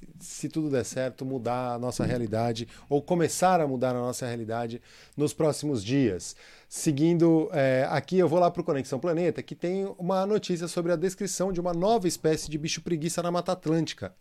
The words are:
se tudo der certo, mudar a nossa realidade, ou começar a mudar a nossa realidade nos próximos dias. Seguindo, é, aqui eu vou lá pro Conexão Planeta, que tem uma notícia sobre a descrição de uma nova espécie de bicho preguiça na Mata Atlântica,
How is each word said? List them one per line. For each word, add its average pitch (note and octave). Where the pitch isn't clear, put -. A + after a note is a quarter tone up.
se -
tudo D#3
der B2+
certo, C3
mudar B2
a A#2
nossa A#2+
realidade, A#2
ou C#3+
começar F3+
a D3+
mudar B2+
a B2
nossa B2
realidade A#2
nos D3
próximos D3
dias. A2
Seguindo, D#3+
é, C3+
aqui E3
eu F3
vou E3
lá F3
pro E3+
Conexão C3+
Planeta, E3
que -
tem F#3+
uma F#3
notícia F#3
sobre F3
a E3+
descrição F#3+
de F3
uma F3
nova F#3+
espécie D#3+
de D3+
bicho D#3+
preguiça E3+
na F3
Mata F3
Atlântica, D#3